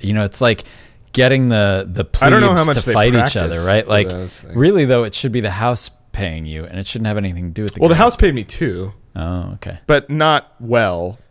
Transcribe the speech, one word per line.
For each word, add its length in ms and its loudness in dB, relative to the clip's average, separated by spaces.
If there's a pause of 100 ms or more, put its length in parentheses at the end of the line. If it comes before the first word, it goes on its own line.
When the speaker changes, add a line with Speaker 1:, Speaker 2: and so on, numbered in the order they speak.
Speaker 1:
You 100 -2
know, 120 0
it's 160 -4
like 240 0 (480)
getting 340 2
the, 420 2
the 140 -4 (180)
Speaker 2:
I 80 6
don't 120 6
know 80 4
how 60 4
Speaker 1:
plebes 120 4
Speaker 2:
much 120 2
Speaker 1:
to 80 -4
Speaker 2:
they 60 0
Speaker 1:
fight 200 4
each 240 2
other, 160 -2 (100)
Speaker 2:
practice 40 -2
Speaker 1:
right? 180 2
Speaker 2:
for 60 -10
Speaker 1:
Like, 180 2
Speaker 2:
those 320 -10
things. 140 -12
Speaker 1:
really, 280 4
though, 220 2
it 80 -8
should 180 -6
be 80 -2
the 120 -2
house 400 -4 (200)
paying 340 -6
you, 200 -10
and 120 -14
it 100 -8
shouldn't 200 -6
have 100 -2
anything 280 -4
to 80 -8
do 80 -8
with 140 -6
the 40 -8
Speaker 2:
Well, 100 4
the 60 6
Speaker 1:
girls. 180 4
Speaker 2:
house 40 -10
paid 180 4
me 80 -6
too. 480 -8 (240)
Speaker 1:
Oh, 380 -6
okay. 240 -14 (100)
Speaker 2:
But 220 0
not 500 0
well. 600 -2 (120)